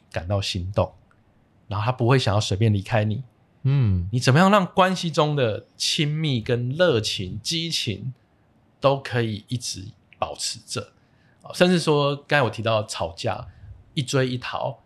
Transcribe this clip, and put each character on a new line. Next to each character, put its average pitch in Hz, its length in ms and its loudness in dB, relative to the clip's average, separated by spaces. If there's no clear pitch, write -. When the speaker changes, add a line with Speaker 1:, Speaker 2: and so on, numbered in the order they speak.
Speaker 1:
感 87 160 -8
到 101 140 0
心 92 340 -4
动， 92 180 0
然 101 100 -4
后 104 60 -2
他 127 80 0
不 120 160 0
会 135 100 6
想 101 160 2
要 107 60 2
随 98 160 -2
便 110 160 4
离 98 80 2
开 107 240 0
你？ 107 180 -2
Speaker 2:
嗯。 107 480 2
Speaker 1:
你 127 80 0
怎 127 140 4
么 151 80 6
样 190 100 6
让 202 160 4
关 185 300 2
系 170 140 -4
中 151 260 2
的 117 300 0
亲 - 320 -2
密 151 320 0
跟 120 300 0
热 151 300 4
情、 98 420 -4
激 165 280 -4
情 123 440 -4
都 139 180 2
可 127 240 -2
以 107 260 -4
一 76 80 -4
直 95 280 -10
保 - 160 -4
持 - 320 -8
着？ - 260 -10
啊， - 100 -16
甚 180 160 2
至 180 100 2
说 147 380 0
刚 147 220 0
才 139 40 4
我 110 80 0
提 107 120 -8
到 110 220 0
吵 85 320 -6
架、 107 300 -6
一 147 80 -2
追 131 260 -2
一 127 80 -4
逃， - 480 -8